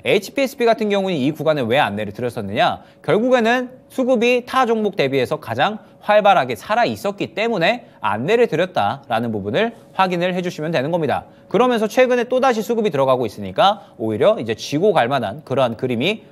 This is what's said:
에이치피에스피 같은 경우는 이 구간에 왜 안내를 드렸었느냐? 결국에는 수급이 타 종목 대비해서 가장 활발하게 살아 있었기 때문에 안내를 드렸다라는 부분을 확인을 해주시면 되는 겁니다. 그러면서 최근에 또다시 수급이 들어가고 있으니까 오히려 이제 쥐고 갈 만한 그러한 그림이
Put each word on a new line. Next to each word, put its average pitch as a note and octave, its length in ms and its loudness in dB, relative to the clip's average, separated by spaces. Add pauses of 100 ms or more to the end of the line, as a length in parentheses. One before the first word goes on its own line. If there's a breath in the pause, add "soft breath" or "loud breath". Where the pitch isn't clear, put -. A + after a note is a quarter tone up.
에이치피에스피 A#3 600 -2
같은 A3 240 2
경우는 F#3+ 260 0
이 C#3 160 0
구간에 D3+ 300 -2
왜 A#2+ 180 0
안내를 G#2 340 -2
드렸었느냐? A#2 680 -4 (220 loud breath)
결국에는 B3 640 0 (200)
수급이 B3 560 0
타 C4 200 0
종목 G#3+ 300 -2
대비해서 C3+ 440 0
가장 D3+ 400 -2 (220 loud breath)
활발하게 F#3 540 4
살아 A3+ 300 0
있었기 F#3+ 480 -4
때문에 A3 520 0 (160 loud breath)
안내를 C3 460 2
드렸다라는 A#2+ 840 -2
부분을 A#2 420 -2 (200 loud breath)
확인을 F3+ 420 0
해주시면 E3+ 360 -6
되는 D3 200 -2
겁니다. C#3 340 -2 (240 loud breath)
그러면서 A3 380 2
최근에 B3 380 2
또다시 B3 360 2
수급이 G#3+ 280 -2
들어가고 C3 360 2
있으니까 A2 720 0
오히려 A#2+ 420 2
이제 B2+ 160 -4
쥐고 F3 380 0
갈 A#2+ 140 2
만한 B2+ 360 -4
그러한 B2 340 0
그림이 C3+ 540 -2